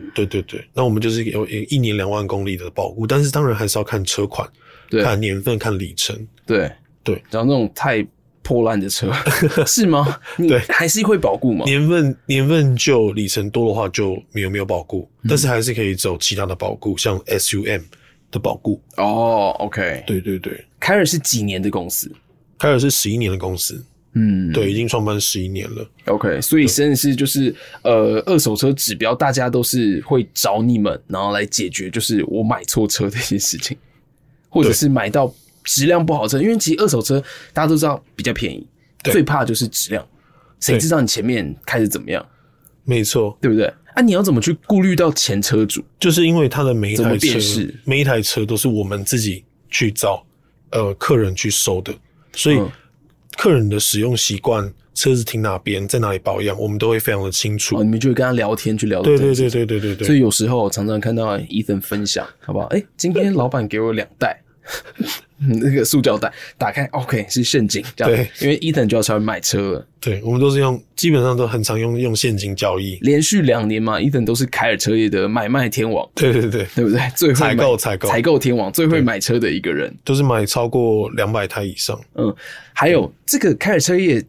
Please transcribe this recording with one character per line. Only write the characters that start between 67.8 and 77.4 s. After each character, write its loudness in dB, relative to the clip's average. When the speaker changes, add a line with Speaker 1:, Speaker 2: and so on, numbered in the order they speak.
Speaker 2:
这 -2
样。 4
Speaker 1:
对。 0
Speaker 2:
因 0
为 2
Ethan 0
就 2
要 2
出 0
来 2
买 -2
车 -2
了。 -6
Speaker 1:
对， -4
我 -2
们 2
都 4
是 2
用， 0
基 0
本 4
上 2
都 2
很 -2
常 -2
用， -2
用 0
现 0
金 -4
交 0
易。 -6
Speaker 2:
连 4
续 2
两 4
年 0
嘛， 0
Ethan 2
都 2
是 0
凯 -2
尔 2
车 0
业 4
的 0
买 -2
卖 0
天 -2
王。 -2
Speaker 1:
对， 2
对， 2
对。 -2
Speaker 2:
对 0
不 4
对？ 2
最 4
会 2